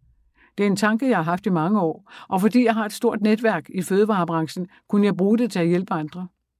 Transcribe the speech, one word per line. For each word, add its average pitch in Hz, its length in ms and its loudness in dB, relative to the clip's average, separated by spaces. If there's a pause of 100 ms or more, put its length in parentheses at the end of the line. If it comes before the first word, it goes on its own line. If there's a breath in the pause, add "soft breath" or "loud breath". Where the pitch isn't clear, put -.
(580 soft breath)
Det 202 80 0
er 202 40 2
en 190 60 0
tanke, 220 320 0
jeg 214 100 2
har 165 40 0
haft 180 240 -4
i 208 40 0
mange 185 300 0
år, 160 320 -4 (160 loud breath)
og 190 120 -2
fordi 220 240 2
jeg 220 100 2
har 220 100 -2
et 208 80 -8
stort 220 280 -2
netværk 214 500 0
i 185 120 -4
fødevarebranchen, 180 880 -2 (200 soft breath)
kunne 208 180 2
jeg 196 100 0
bruge 202 220 2
det 233 140 -2
til 190 60 -4
at 170 80 2
hjælpe 180 280 0
andre. 175 340 -8 (320)